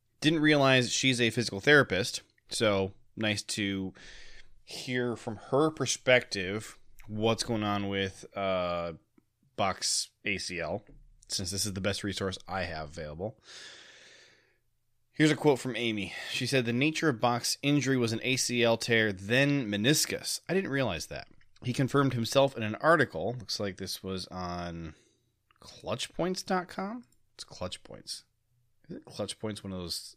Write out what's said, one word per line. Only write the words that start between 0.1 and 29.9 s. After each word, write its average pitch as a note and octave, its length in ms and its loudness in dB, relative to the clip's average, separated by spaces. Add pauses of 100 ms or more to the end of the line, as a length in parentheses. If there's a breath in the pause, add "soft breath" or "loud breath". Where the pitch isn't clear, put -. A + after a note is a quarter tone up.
Didn't D#3 200 4
realize C3+ 520 6
she's C3 260 2
a A2+ 120 4
physical G2 280 -2
therapist, A#2 600 6 (280)
so G2 420 2 (260)
nice G#2+ 240 0
to G2 500 -4 (720 loud breath)
hear B2 520 -4
from G#2+ 220 -10 (120)
her D#3 220 4
perspective A2 1080 0 (300)
what's G#2+ 340 2
going A2 220 -2
on G2+ 240 0
with, G2 360 -2 (140)
uh, F2 560 0 (600)
Buck's - 540 -2 (160)
A G2+ 120 -2
C F2 220 -8
L, E2 240 -6 (440)
since F#2 220 -6
this G2 160 -4
is G2+ 80 -4
the F#2+ 80 -6
best G2 220 -2
resource F#2+ 340 -4 (100)
I F2+ 180 -4
have D#2 240 -8
available. E2 500 -10 (1700 loud breath)
Here's D3+ 200 6
a C#3 40 2
quote C#3+ 220 4
from B2 180 -8
Amy. G#2+ 380 -4 (180 loud breath)
She - 140 -4
said, B2+ 200 0
"The A#2 60 0
nature D#3 380 0
of A#2 100 -2
Buck's A#2+ 440 0
injury C3+ 340 2
was A2+ 160 0
an A2 80 -4
A B2+ 140 0
C A#2+ 280 0
L A#2 140 4
tear, A2 340 2
then A#2+ 600 0
meniscus. G#2+ 760 0
I E3+ 60 -4
didn't F#3+ 160 -2
realize A#2+ 380 -2
that. - 220 -12 (340)
He B2 100 -2
confirmed C3+ 400 2
himself C3+ 420 2
in A#2 60 -6
an G#2+ 140 -2
article." B2+ 640 2
Looks - 200 -8
like G2+ 180 -4
this - 260 -8
was F#2+ 240 -6
on F2 680 -8 (640 soft breath)
clutch - 540 -8
points F3+ 300 -4
dot F3+ 240 -2
com. G#3+ 380 -8 (280)
It's - 100 -18
Clutch - 400 -10
Points. - 420 -14 (640)
Is - 80 -12
it D4 100 -16
Clutch - 320 -10
Points, G#2+ 260 -8
one G2 80 -10
of F#2 60 -8
those - 400 -10